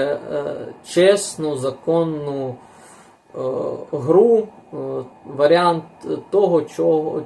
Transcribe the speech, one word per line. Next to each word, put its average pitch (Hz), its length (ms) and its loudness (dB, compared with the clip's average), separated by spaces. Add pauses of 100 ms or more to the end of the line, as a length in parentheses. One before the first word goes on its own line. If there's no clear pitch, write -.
(320)
е, 143 220 -6 (300)
чесну, 170 720 2
законну, 147 920 -4
е, - 880 -18 (540)
гру, 180 460 4
е, - 380 -8 (500)
варіант 160 580 2 (460)
того, 180 320 2
чого, 160 640 -2